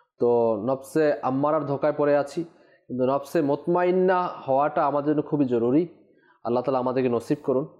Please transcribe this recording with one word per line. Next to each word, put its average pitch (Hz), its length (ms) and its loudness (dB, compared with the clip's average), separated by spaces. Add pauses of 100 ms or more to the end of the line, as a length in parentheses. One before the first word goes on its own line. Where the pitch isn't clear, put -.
(200)
তো 117 360 2 (100)
নফসে 139 560 0
আম্মারার 143 440 0
ধোকায় 143 320 -2
পড়ে 147 200 2
আছি, 143 260 -4 (440)
কিন্তু 127 180 -2
নফসে 139 360 0
মুতমাইন্না 180 840 2
হওয়াটা 147 580 0
আমাদের 143 280 0
জন্য 147 80 -2
খুবই 147 240 0
জরুরি। 123 420 2 (560)
আল্লাহ 120 200 0
তাআলা 135 160 -2
আমাদেরকে 127 300 -2
নসিব 120 340 -2
করুন। 139 240 0 (120)